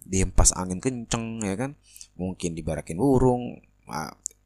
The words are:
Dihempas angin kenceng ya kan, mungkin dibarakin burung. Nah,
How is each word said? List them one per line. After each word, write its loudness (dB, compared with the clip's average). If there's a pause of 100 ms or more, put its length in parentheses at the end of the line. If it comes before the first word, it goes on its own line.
Dihempas 4
angin -4
kenceng -4
ya -2
kan, -6 (400)
mungkin -4
dibarakin -6
burung. 2 (320)
Nah, -6 (320)